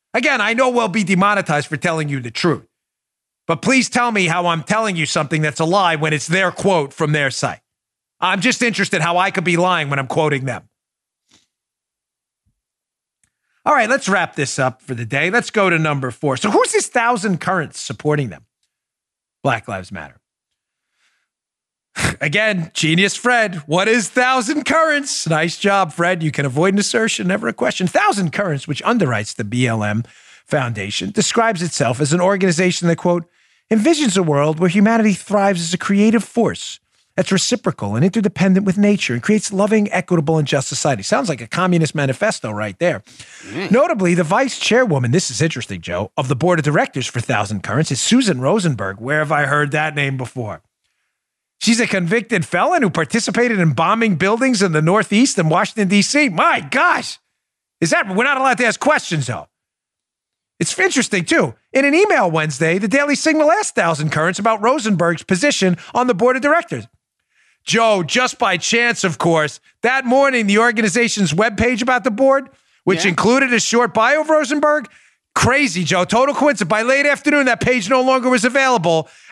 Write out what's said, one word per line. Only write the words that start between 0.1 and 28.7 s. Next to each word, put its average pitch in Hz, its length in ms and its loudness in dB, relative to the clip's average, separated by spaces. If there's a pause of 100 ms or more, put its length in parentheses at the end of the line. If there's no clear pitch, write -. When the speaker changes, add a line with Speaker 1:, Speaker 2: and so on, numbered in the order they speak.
Speaker 1:
Again, 262 260 0
I 208 120 0
know 254 160 2
we'll 240 200 0
be 208 160 0
demonetized 185 640 0
for 156 80 -6
telling 160 320 -2
you 143 100 -4
the 117 140 -10
truth. - 340 -2 (800)
But 165 160 -4
please 262 260 2
tell 240 220 0
me 202 160 0
how 175 200 0
I'm 165 180 0
telling 214 320 -2
you 156 100 -2
something 156 360 -2
that's 151 180 -2
a 165 40 0
lie 175 300 2
when 151 180 -2
it's 151 140 -4
their 180 240 0
quote 170 420 0
from 151 200 -2
their 147 180 0
site. 123 300 -6 (600)
I'm 185 200 0
just 240 220 0
interested 202 380 -2
how 170 160 0
I 190 140 2
could 185 140 -4
be 170 120 0
lying 170 340 0
when 139 100 -2
I'm 131 80 -4
quoting 143 360 0
them. 120 240 -8 (3000)
All 285 60 4
right, 247 160 2
let's 254 220 0
wrap 185 240 0
this 143 240 -4
up 131 240 -2
for 131 120 -10
the 117 120 -8
day. 139 240 -2
Let's 220 180 -2
go 196 220 2
to 170 80 2
number 143 320 -2
four. 135 260 -4
So 208 140 -2
who's 466 220 2
this 415 140 0
Thousand 226 540 0
Currents 175 400 -4
supporting 147 480 -4
them? 78 160 -16 (1000)
Black 120 260 -2
Lives 95 220 -10
Matter. 78 300 -16 (1800)
<sighs> - 240 -4
Again, 190 540 -2
genius 175 420 0
Fred. 226 400 0 (100)
What 180 220 0
is 220 220 0
Thousand 254 540 0
Currents? 294 600 0
Nice 160 320 0
job, 196 360 0
Fred. 175 280 0
You 160 80 -2
can 143 140 -2
avoid 151 300 0
an 202 60 2
assertion, 220 460 -2
never 208 220 -2
a 226 60 -4
question. - 320 -2
Thousand 277 480 0
Currents, 165 340 -4
which 156 140 -6